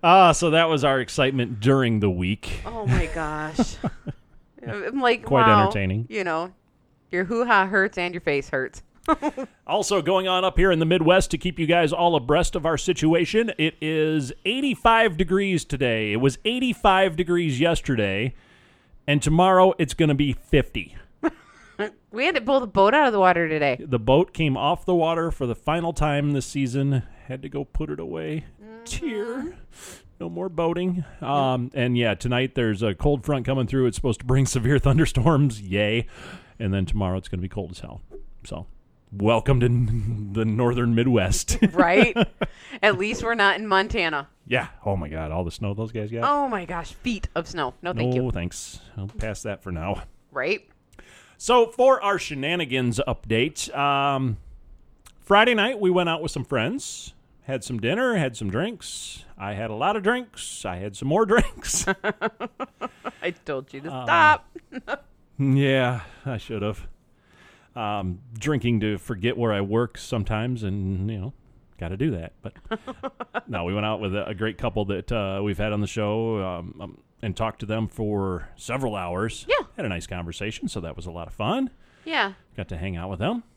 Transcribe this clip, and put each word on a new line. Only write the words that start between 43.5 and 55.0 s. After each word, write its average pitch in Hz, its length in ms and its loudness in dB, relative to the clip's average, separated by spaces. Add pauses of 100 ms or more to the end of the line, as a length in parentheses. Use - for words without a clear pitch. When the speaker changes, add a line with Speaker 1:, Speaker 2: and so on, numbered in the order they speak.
Speaker 2:
in 214 100 -6
Montana. 180 600 0 (160)
Speaker 1:
Yeah. 123 220 -2 (180)
Oh 101 100 0
my 82 140 -4
God, 78 220 -8
all 87 120 -2
the 85 80 -4
snow 101 220 -6
those 110 180 -6
guys 107 200 -6
got. 117 200 -6
Speaker 2:
Oh 285 160 0
my 202 180 -4
gosh, 170 280 -10
feet 226 400 -6
of 165 140 -4
snow. 143 340 -6
No, 175 120 -6
thank 120 200 0
Speaker 1:
No, 127 120 0
Speaker 2:
you. 120 60 -2
Speaker 1:
thanks. - 480 -8 (160)
I'll 98 120 -8
pass 107 340 -8
that 101 220 -8
for 95 80 -8
now. 87 320 -6 (280)
Speaker 2:
Right? 156 380 -4 (680)
Speaker 1:
So, 240 300 4
for 254 360 4
our 202 180 0
shenanigans 135 840 -2
update, 117 720 -2
um, 139 600 0 (840)